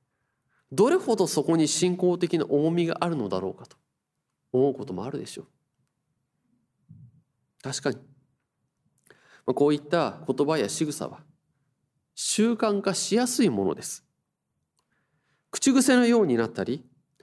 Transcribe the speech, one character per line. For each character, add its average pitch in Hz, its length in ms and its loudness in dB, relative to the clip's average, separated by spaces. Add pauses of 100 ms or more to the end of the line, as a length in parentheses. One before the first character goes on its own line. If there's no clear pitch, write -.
(720)
ど 190 180 4
れ 349 60 4
ほ 294 200 0
ど 185 120 2
そ 156 160 0
こ 165 120 2
に 156 120 4
信 180 300 0
仰 180 200 2
的 175 220 -2
な 147 60 -2
重 147 260 0
み 170 160 0
が 165 140 -2
あ 175 60 -2
る 170 80 -2
の 113 140 -4
だ 185 100 -2
ろ 190 100 -6
う 190 40 -10
か - 140 -20
と - 100 -20 (760)
思 131 200 2
う - 20 -4
こ - 120 -10
と 131 80 -10
も 92 120 -8
あ 131 40 -8
る 143 100 -8
で - 80 -12
し - 120 -16
ょ - 40 -14
う。 - 20 -20 (2250)
確 135 200 -8
か 139 100 -2
に、 - 60 -6 (1500)
ま 127 60 -2
あ、 - 20 2
こ 143 140 4
う 151 60 4
い 147 40 -2
っ 143 40 -6
た 143 460 -2
言 139 200 0
葉 160 100 0
や 104 100 0
仕 151 200 -4
草 139 220 -8
は - 100 -20 (960)
習 - 380 0
慣 214 280 0
化 190 140 -2
し - 200 -4
や 247 120 2
す 247 160 0
い 185 60 4
も 98 160 0
の 80 100 0
で - 80 -16
す。 - 200 -14 (1500)
口 - 200 2
癖 262 240 4
の 240 120 4
よ 233 160 4
う - 20 2
に 123 120 2
な 113 100 2
っ - 20 -4
た 98 140 -4
り、 127 200 -6 (400)